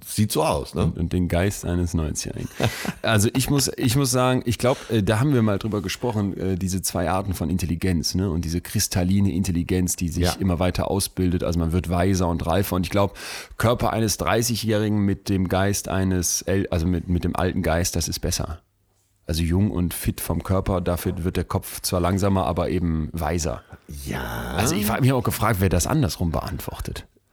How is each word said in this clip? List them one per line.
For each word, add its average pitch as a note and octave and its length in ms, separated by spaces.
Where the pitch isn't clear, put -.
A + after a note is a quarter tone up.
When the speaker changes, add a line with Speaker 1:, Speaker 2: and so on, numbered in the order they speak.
Speaker 1:
sieht - 300
so D#3 120
aus, F2 300
ne? E2+ 100
Speaker 2:
Und, E2 140
und E2 140
den F2 160
Geist F2 380
eines F2 260
Neunzigjährigen. - 560
Also A2 340
ich C3 140
muss, C#3 260
ich A#2 180
muss C3+ 160
sagen, B2+ 360
ich A#2 100
glaub, B2+ 220
äh, A2+ 120
da G#2+ 180
haben C#3+ 140
wir A#2 80
mal G#2 160
drüber G#2 240
gesprochen, G2+ 560
äh, F#2+ 180
diese F#2 240
zwei F2 300
Arten F#2+ 240
von D#2+ 160
Intelligenz, E2+ 640
ne? F#2 160
Und E2 160
diese E2+ 160
kristalline G2 680
Intelligenz, F2+ 640
die F2 140
sich F2 160
Speaker 1:
Ja. F2 160
Speaker 2:
immer F2+ 180
weiter F2+ 320
ausbildet. F2+ 540
Also E2+ 140
man E2 140
wird E2+ 180
weiser F2+ 380
und E2+ 180
reifer. E2+ 300
Und F#2 100
ich - 40
glaub, G2+ 240
Körper A#2 340
eines A2 240
Dreißigjährigen G#2+ 840
mit G2 280
dem F#2 200
Geist G2 420
eines F#2 500
El-, G2 300
also E2+ 160
mit, F2+ 220
mit F2 160
dem F2 120
alten F2+ 240
Geist, E2 340
das E2+ 140
ist - 120
besser. - 420
Also E2 140
jung F2+ 300
und F2 200
fit - 280
vom E2 240
Körper, F#2+ 360
dafür F2+ 440
wird F2+ 120
der F2 60
Kopf - 380
zwar - 200
langsamer, F#2+ 460
aber E2 240
eben E2 400
weiser. D#2 540
Speaker 1:
Ja. - 500
Speaker 2:
Also B2+ 200
ich G#3 120
hab - 120
mich C3 120
auch B2 120
gefragt, A2 360
wer F#2+ 80
das F2 200
andersrum F2+ 420
beantwortet. - 800